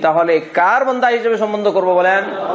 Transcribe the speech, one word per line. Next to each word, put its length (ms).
তাহলে 380
কার 440
বান্দা 220
হিসেবে 300
সম্বন্ধ 320
করব 260
বলেন? 300